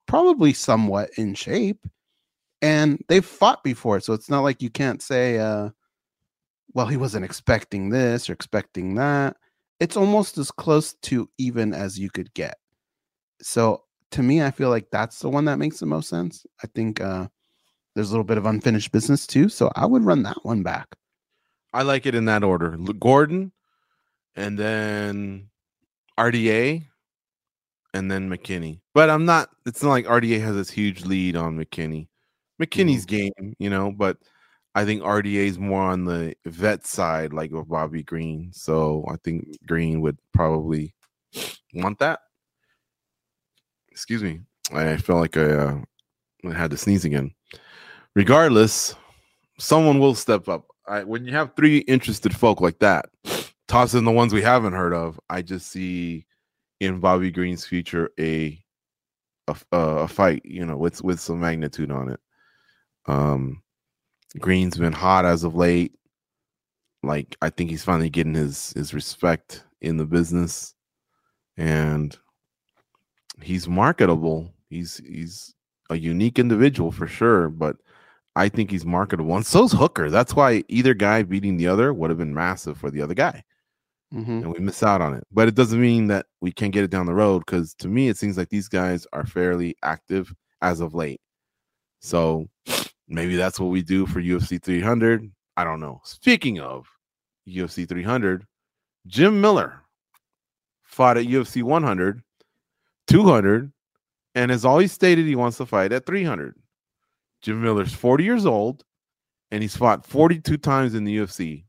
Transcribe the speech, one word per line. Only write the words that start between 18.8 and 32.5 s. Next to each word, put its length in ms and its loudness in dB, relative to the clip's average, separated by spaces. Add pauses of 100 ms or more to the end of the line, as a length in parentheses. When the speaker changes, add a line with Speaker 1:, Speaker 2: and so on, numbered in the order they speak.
Speaker 1:
business 360 0
too, 220 4
so 280 0
I 100 0
would 180 4
run 180 4
that 220 -8
one 180 -2
back. 340 -8 (800)
Speaker 2:
I 80 0
like 240 0
it 80 0
in 100 0
that 180 2
order. 300 2
L-, 220 -6
Gordon, 580 4 (840)
and 240 -6
then 920 -4 (640)
R 140 4
D 200 2
A, 380 0 (1040)
and 180 -6
then 200 -6
McKinney. 500 -10 (140)
But 160 6
I'm 160 0
not, 240 2 (160)
it's 160 -10
not 80 2
like 180 2
R 140 4
D 140 0
A 40 -2
has 140 -4
this 160 -4
huge 340 -4
lead 320 -2
on 220 -6
McKinney. 500 -10 (520)